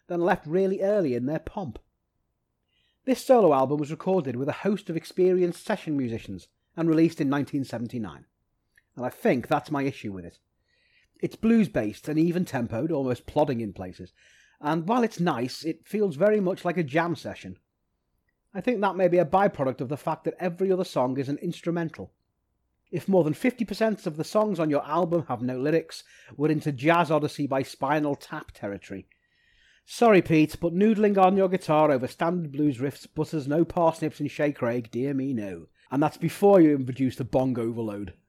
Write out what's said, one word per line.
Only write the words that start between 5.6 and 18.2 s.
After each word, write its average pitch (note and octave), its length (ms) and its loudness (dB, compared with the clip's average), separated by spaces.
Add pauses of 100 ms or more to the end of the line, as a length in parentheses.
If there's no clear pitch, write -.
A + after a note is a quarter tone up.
session D#3+ 320 -4
musicians A2+ 520 -6 (280)
and E3 100 0
released D#3+ 320 4
in C#3+ 120 0
nineteen C#3 340 -2
seventy-nine. A2+ 640 -8 (680)
And B2 120 -8
I - 20 -4
think C3+ 400 0
that's D3 220 -2
my C#3 140 -2
issue B2 280 -6
with F2+ 140 -12
it. - 120 -20 (840)
It's - 120 -6
blues-based F3 760 0
and D#3 80 0
even-tempoed, D#3+ 720 -2
almost C3 320 -4
plodding C#3 380 -2
in G2+ 100 -8
places, F#2 400 -16 (480)
and D#3+ 260 -2
while A#3+ 160 0
it's A3 160 -2
nice, E3+ 460 -2
it D#3 220 -8
feels G3 300 -2
very G#3 240 2
much F#3 220 -2
like E3+ 140 -4
a F3 80 0
jam E3 320 -2
session. F#2+ 400 -14 (960)